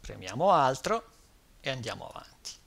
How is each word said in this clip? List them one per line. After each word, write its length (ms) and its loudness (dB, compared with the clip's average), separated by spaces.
Premiamo 500 -2
altro 600 2
e 80 -6
andiamo 400 -6
avanti. 440 -16